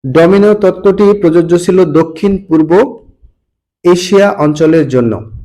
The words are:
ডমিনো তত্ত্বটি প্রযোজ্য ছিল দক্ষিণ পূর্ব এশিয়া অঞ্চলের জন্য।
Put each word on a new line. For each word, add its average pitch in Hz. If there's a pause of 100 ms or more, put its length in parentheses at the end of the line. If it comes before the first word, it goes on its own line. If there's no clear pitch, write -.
ডমিনো 190
তত্ত্বটি 202
প্রযোজ্য 170
ছিল 185
দক্ষিণ 165
পূর্ব 160 (840)
এশিয়া 190
অঞ্চলের 151
জন্য। 120 (140)